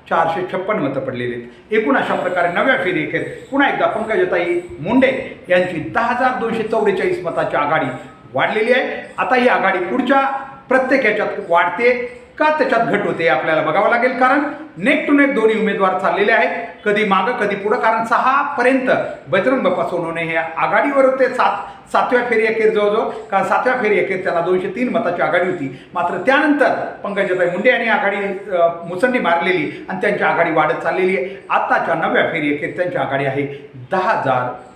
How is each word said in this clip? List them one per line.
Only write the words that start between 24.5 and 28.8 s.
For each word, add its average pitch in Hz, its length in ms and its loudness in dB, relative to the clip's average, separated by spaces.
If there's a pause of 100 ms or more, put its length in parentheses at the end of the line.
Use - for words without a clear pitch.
तीन 247 200 -4
मताची 175 340 -2
आघाडी 170 240 2
होती. 139 340 -6 (140)
मात्र 175 320 -2
त्यानंतर 285 480 4 (300)
पंकजाताई 185 420 0
मुंडे 196 240 2
यांनी 233 180 0
आघाडी, 196 280 0 (340)
अ, 170 160 2 (200)